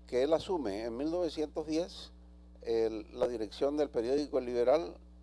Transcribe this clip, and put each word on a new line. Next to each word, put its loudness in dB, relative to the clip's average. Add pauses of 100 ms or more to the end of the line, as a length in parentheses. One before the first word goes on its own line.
que 2
él 4
asume 0
en -6
mil -2
novecientos -2
diez -4 (500)
el, 0 (100)
la 2
dirección -2
del 2
periódico 0
El -2
Liberal. 2 (260)